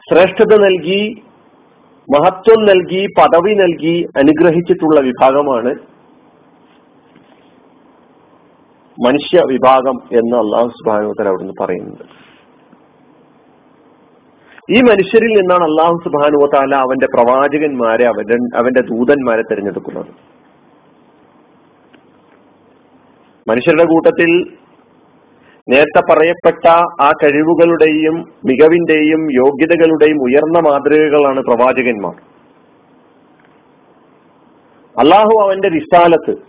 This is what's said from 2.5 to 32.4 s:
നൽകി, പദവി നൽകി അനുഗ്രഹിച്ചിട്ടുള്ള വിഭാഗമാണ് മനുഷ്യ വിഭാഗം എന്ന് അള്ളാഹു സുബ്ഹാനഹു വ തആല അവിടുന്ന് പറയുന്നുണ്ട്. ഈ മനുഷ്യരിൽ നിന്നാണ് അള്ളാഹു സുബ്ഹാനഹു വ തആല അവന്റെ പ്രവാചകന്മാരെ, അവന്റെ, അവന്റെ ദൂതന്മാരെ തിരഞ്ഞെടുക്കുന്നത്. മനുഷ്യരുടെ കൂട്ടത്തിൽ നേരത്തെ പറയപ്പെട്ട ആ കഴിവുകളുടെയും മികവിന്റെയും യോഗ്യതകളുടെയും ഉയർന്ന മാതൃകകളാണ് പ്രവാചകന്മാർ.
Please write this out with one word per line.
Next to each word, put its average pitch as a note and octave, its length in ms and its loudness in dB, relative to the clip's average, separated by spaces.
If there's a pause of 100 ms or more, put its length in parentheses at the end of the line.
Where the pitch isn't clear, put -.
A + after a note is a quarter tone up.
നൽകി, F#3 420 0
പദവി E3+ 480 2
നൽകി E3+ 420 -2 (200)
അനുഗ്രഹിച്ചിട്ടുള്ള D#3+ 840 0
വിഭാഗമാണ് C3+ 720 0 (3250)
മനുഷ്യ C#3+ 480 0
വിഭാഗം C3 500 0 (160)
എന്ന് A#2 240 0
അള്ളാഹു A2+ 320 -2
സുബ്ഹാനഹു G#2+ 420 -4
വ - 20 -8
തആല G#2 160 -4
അവിടുന്ന് F#2+ 280 -6
പറയുന്നുണ്ട്. G2 500 -10 (2750)
ഈ G#3 100 2
മനുഷ്യരിൽ A3 520 2
നിന്നാണ് F3+ 320 2
അള്ളാഹു D#3+ 320 0
സുബ്ഹാനഹു D3 440 -2
വ C#3+ 80 2
തആല C#3 280 0
അവന്റെ C3 300 -2
പ്രവാചകന്മാരെ, B2+ 1000 0
അവന്റെ, G#2+ 320 -2 (180)
അവന്റെ B2+ 260 0
ദൂതന്മാരെ A#2+ 600 -2
തിരഞ്ഞെടുക്കുന്നത്. G2+ 680 -8 (3250)
മനുഷ്യരുടെ D#3 400 0
കൂട്ടത്തിൽ E3 460 0 (1400)
നേരത്തെ D3+ 320 2
പറയപ്പെട്ട E3+ 680 0 (340)
ആ C#3+ 100 2
കഴിവുകളുടെയും D#3 1040 0 (300)
മികവിന്റെയും D#3 760 0 (100)
യോഗ്യതകളുടെയും D3+ 880 2
ഉയർന്ന D3 360 0
മാതൃകകളാണ് C#3+ 840 0
പ്രവാചകന്മാർ. A#2+ 760 -2 (2750)